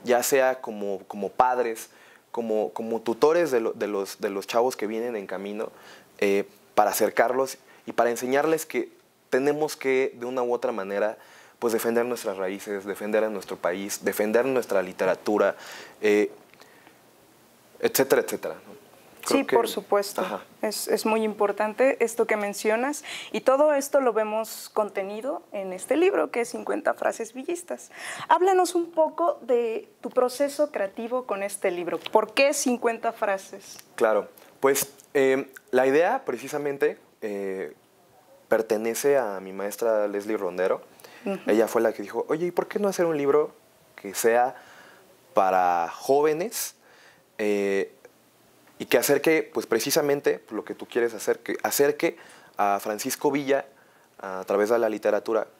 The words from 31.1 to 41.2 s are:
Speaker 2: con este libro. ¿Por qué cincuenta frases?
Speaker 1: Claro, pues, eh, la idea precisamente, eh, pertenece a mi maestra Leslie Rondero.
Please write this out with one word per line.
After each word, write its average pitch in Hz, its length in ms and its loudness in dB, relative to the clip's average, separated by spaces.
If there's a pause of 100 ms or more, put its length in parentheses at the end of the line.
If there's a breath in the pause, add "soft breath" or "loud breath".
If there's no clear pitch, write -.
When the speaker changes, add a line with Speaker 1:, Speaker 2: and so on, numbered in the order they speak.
Speaker 2:
con 196 180 -4
este 202 280 -2
libro. 170 280 -4
¿Por - 340 0
qué 277 200 4
cincuenta 233 580 0
frases? 202 680 -6 (180)
Speaker 1:
Claro, 107 340 2 (320 loud breath)
pues, 135 320 2 (200)
eh, 135 380 2 (200)
la 127 160 4
idea 175 360 2
precisamente, 139 720 -2 (240)
eh, 98 520 -6 (720)
pertenece 113 720 2
a 101 240 -2
mi 95 100 -12
maestra 104 560 0
Leslie 101 300 -2
Rondero. 92 440 -2 (440 loud breath)